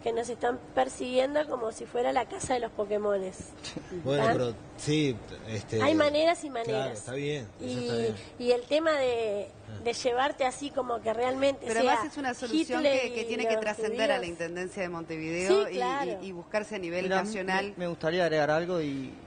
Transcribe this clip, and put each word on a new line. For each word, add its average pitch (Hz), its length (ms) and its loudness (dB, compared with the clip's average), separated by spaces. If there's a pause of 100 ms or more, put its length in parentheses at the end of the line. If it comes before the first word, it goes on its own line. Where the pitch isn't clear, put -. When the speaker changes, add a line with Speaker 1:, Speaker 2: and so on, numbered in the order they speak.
Speaker 1:
que 233 80 0
nos 226 180 0
están 247 280 -2 (160)
persiguiendo 262 720 2
como 240 240 -2
si 226 140 -10
fuera 247 260 2
la 254 140 2
casa 370 300 -2
de 240 40 2
los 226 120 -4
Pokémones. 202 680 0 (680)
Speaker 2:
Bueno, 139 220 2
Speaker 1:
¿Ah? 226 80 6
Speaker 2:
pero 120 200 0 (220)
sí, 147 400 2 (320)
este, 110 340 -4
Speaker 1:
Hay 285 120 6
maneras 311 500 4
y 302 60 -8
Speaker 2:
claro, 233 220 -4
Speaker 1:
maneras. 127 260 -2
Speaker 2:
está 120 160 -10
bien, 143 340 -4 (140)
eso 254 180 -4
Speaker 1:
Y, 247 60 -4
Speaker 2:
está 233 120 0
bien. 226 180 0 (240)
Speaker 1:
y 247 120 2
el 247 120 4
tema 311 300 2
de, 233 540 0 (220)
Speaker 2:
Ah. - 140 -10
Speaker 1:
de 233 100 0
llevarte 262 520 0
así 254 260 -2
como 247 300 -2
que 220 120 0
realmente 262 540 2
Speaker 3:
Pero 226 140 2
Speaker 1:
sea 254 120 6
Speaker 3:
además 233 180 0
es - 60 -10
una 262 160 -2
solución 262 480 0
Speaker 1:
Hitler 269 220 4
Speaker 3:
que, 247 100 -2
que 233 80 -2
Speaker 1:
y 233 40 -2
Speaker 3:
tiene 226 220 0
que 226 60 4
Speaker 1:
los 220 80 2
Speaker 3:
trascender 214 500 0
a 202 40 4
la - 20 0
Speaker 1:
judíos. 170 140 -4
Speaker 3:
Intendencia 175 520 -4
de 175 60 -2
Montevideo 170 800 0
Speaker 1:
Sí, 170 40 -6
Speaker 3:
y, 180 40 -4
Speaker 1:
claro. 247 460 -2
Speaker 3:
y, 190 40 -10
y 196 80 -8
buscarse 208 420 -4
a 202 40 -4
nivel 180 240 -2
Speaker 4:
Mira, 185 160 2
a - 20 0
mí 202 60 -2
Speaker 3:
nacional. 190 400 0
Speaker 4:
me, 202 100 -8
me 180 100 -2
gustaría 170 360 0
agregar 156 280 4
algo 170 300 2
y 135 320 -4 (140)